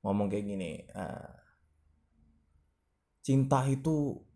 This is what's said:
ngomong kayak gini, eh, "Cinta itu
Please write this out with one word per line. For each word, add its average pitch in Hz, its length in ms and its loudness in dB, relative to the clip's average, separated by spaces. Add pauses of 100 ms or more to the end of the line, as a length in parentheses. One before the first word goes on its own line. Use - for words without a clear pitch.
ngomong 101 320 0
kayak 104 160 -2
gini, 92 320 -6
eh, - 480 -10 (1900)
"Cinta 135 480 4
itu 143 480 0 (180)